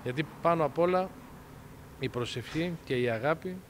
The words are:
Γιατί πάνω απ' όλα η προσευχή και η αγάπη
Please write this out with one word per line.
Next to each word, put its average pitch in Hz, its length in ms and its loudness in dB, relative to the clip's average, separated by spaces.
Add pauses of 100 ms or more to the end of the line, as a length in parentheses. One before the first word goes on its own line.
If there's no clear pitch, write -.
Γιατί 131 220 0 (160)
πάνω 165 240 6
απ' 135 120 0
όλα 180 320 4 (880)
η 131 100 0
προσευχή 127 640 -2 (120)
και 127 160 2
η 120 80 4
αγάπη 160 480 0 (120)